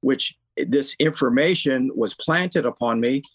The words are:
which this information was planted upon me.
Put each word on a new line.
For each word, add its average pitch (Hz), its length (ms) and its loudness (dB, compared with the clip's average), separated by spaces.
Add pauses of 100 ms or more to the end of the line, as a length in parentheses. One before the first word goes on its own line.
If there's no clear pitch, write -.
which 135 340 0 (220)
this 135 400 0
information 139 960 0
was 107 200 -2
planted 170 500 0
upon 117 340 0
me. 131 220 0 (140)